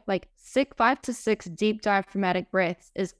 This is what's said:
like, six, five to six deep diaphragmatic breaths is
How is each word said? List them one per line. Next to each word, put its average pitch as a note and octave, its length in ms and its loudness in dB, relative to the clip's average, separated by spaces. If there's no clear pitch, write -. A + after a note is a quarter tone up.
like, F#3+ 300 -4
six, - 400 -2
five A#3+ 260 2
to B3 100 -6
six G#3+ 340 -2
deep G#3+ 340 -2
diaphragmatic F#3+ 680 0
breaths F3+ 460 -2
is F#3+ 240 -4